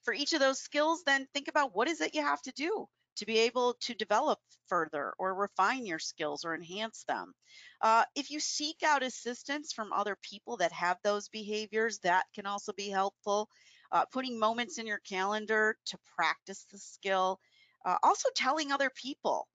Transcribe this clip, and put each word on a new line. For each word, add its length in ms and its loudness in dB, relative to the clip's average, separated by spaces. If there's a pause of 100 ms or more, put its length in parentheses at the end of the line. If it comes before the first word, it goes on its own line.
For 120 -2
each 200 -2
of 80 2
those 180 4
skills, 460 0
then 280 2
think 140 -4
about 260 2
what 140 2
is 140 -2
it 120 -2
you 80 0
have 220 0
to 80 -12
do 380 -4 (280)
to 80 -8
be 140 0
able 360 2
to 180 -8
develop 480 2 (260)
further 500 -2
or 160 -2
refine 520 0
your 140 -4
skills 440 -6
or 100 -4
enhance 520 -8
them. 280 -4 (480)
Uh, 220 6 (120)
if 140 -6
you 120 -6
seek 420 -6
out 200 4
assistance 680 -6
from 220 -6
other 240 -2
people 400 -12
that 160 2
have 280 -2
those 280 0
behaviors, 680 -4
that 340 4
can 120 -12
also 280 -6
be 160 -8
helpful. 600 0 (420)
Uh, 140 4
putting 320 -6
moments 400 0
in 100 -8
your 120 -4
calendar 880 0
to 120 -8 (180)
practice 500 -2
the 140 -20
skill. 600 0 (460)
Uh, 180 2
also 320 4
telling 360 0
other 180 2
people 640 -4